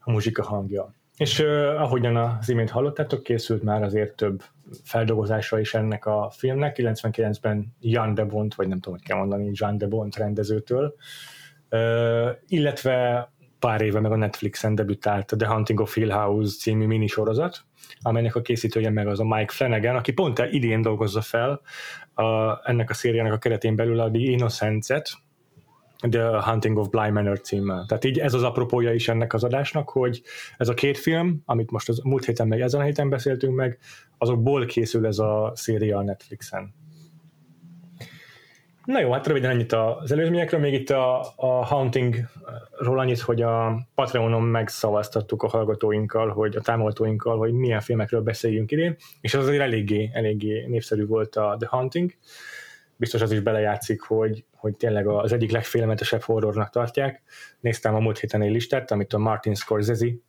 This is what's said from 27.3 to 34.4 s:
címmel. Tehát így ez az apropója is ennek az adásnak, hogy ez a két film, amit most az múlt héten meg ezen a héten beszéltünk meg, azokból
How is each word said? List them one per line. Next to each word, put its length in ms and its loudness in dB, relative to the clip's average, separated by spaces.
címmel. 480 -4
Tehát 160 -2
így 140 2
ez 160 0
az 80 2
apropója 500 0
is 160 0
ennek 240 0
az 120 0
adásnak, 440 -2
hogy 340 0
ez 120 0
a 60 0
két 240 0
film, 460 0
amit 260 0
most 180 -4
az 100 0
múlt 260 0
héten 240 0
meg 120 2
ezen 200 0
a 40 0
héten 240 0
beszéltünk 460 0
meg, 240 -2
azokból 480 2